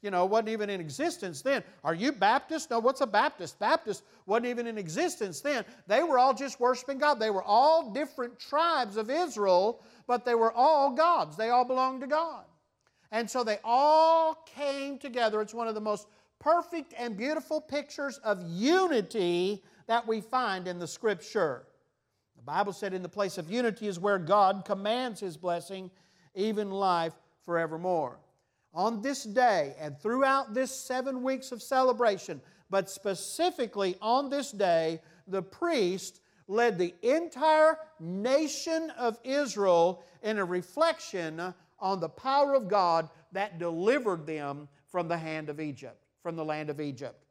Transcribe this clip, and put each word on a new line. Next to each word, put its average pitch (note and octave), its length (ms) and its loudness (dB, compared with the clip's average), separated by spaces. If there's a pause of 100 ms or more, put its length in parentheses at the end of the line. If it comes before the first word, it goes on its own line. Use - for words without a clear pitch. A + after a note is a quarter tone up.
you G3+ 80 -6
know, F3+ 140 2
wasn't G#3+ 260 2
even G#3 200 -4
in F#3+ 100 -4
existence E3+ 600 -6
then. C4 220 0 (180)
Are D#3+ 120 0
you A#3 180 -2
Baptist? B3+ 580 0
No, A#3 80 0
what's B3+ 220 0
a C#4 60 2
Baptist? G#3 520 -2
Baptist A3+ 460 -2 (220)
wasn't A#3 200 0
even A#3+ 220 -4
in A3 100 -8
existence G3 640 -4
then. C#4 240 -4 (240)
They A#3+ 160 4
were D4+ 120 2
all C4 160 6
just B3 280 -6
worshiping B3+ 380 0
God. D4 200 2
They A3 120 0
were G3 120 0
all C#4 480 4
different B3 480 -6
tribes C#4+ 580 0
of A3 140 -4
Israel, A3 720 2 (240)
but B3 180 0
they A#3+ 120 2
were A3+ 160 4
all C#4 420 6
God's. C4+ 420 2
They A3 140 -2
all B3 140 4
belonged C4 380 -2
to C#4 40 -8
God. D4+ 380 -2 (680)
And A3 180 -2
so B3+ 140 -2
they G#3+ 220 0
all D#4+ 840 4 (100)
came C#4 400 -6
together. A#3 440 -2
It's G#3+ 140 -6
one A#3 120 -6
of A3 80 -4
the G#3+ 60 -6
most G#3 260 -4 (320)
perfect E4 580 0
and A#3+ 200 -8
beautiful D4+ 440 -4
pictures C#4+ 580 -8
of G3+ 280 -2
unity G3+ 1160 0 (240)
that A3+ 180 0
we A3+ 140 -2
find G3+ 480 -4
in F3 100 -8
the F3 80 -6
Scripture. F3 800 -2 (680)
The A#2 60 -20
Bible F3+ 300 -2
said, F#3+ 220 -6
"In F#3 80 -6
the F3 60 -10
place G3 280 -4
of E3 140 -8
unity A3 360 -2
is F3+ 140 -6
where G3+ 180 2
God F#3+ 460 2
commands G#3+ 560 -4
His F3+ 160 -8
blessing, F3+ 540 -6 (440)
even G#3 360 -2
life F3+ 420 0 (320)
forevermore." E3 720 -2 (540)
On G3+ 300 -2
this C4+ 220 -4
day G3+ 540 2
and D3 220 -10
throughout C4 540 0
this B3+ 160 -2
seven B3+ 520 -6
weeks C4 300 -4
of A3+ 100 -12
celebration, A3 800 0 (300)
but G3 180 0
specifically G3+ 1120 -4
on B3+ 300 0
this C#4 220 -4
day, E3 500 2 (240)
the F#3+ 160 -4
priest G3 800 -2 (280)
led A3 300 2
the F3 240 0
entire D#4 760 4 (200)
nation C#4 920 -2
of A#3 320 -2
Israel G3 800 2 (200)
in G#3+ 160 -2
a G3 60 0
reflection F3+ 1080 -4 (260)
on F#3+ 220 -2
the E3 80 -4
power C#4 460 2
of A#3 140 2
God E3+ 420 2 (220)
that F#3+ 260 -6
delivered F3 680 0
them D3 400 -8 (200)
from F3 220 -4
the E3+ 100 -2
hand D#3 320 -8
of D3 100 -10
Egypt, C3+ 460 -12 (160)
from E3 140 -8
the D#3 80 -6
land D3+ 260 -6
of C#3+ 100 -6
Egypt. C3+ 500 -10